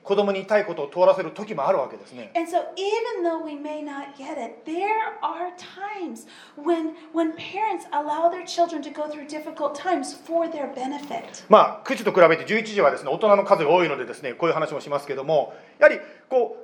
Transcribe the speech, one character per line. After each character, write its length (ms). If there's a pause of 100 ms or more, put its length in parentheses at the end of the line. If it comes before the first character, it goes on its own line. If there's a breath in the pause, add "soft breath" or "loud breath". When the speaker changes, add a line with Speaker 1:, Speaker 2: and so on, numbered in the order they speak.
Speaker 1:
子 80
供 160
に 80
痛 200
い 40
こ 100
と 100
を 40
通 120
ら 160
せ 60
る 100
時 220
も 140
あ 60
る 60
わ 100
け 80
で 100
す 60
ね。 200
Speaker 2:
And 160
so, 140 (140)
even 460
though 200
we 120
may 280
not 340
get 240
it, 240
there 220 (340)
are 360
times 680 (300 soft breath)
when, 380 (200 loud breath)
when 200
parents 580
allow 380
their 160
children 360
to 80
go 200
through 180
difficult 480
times 500
for 220
their 260
benefit. 760
Speaker 1:
ま 320
あ、 20
九 120
時 100
と 80
比 80
べ 160
て 80
十 120
一 160
時 60
は 100
で 80
す 60
ね、 80
大 60
人 180
の 80
数 220
が 40
多 140
い 60
の 80
で 80
で 80
す 100
ね、 80
こ 140
う 40
い 40
う 20
話 180
も 60
し 80
ま 100
す 100
け 60
ど 120
も、 280 (240 loud breath)
や 100
は 60
り 60 (300 loud breath)
こ 340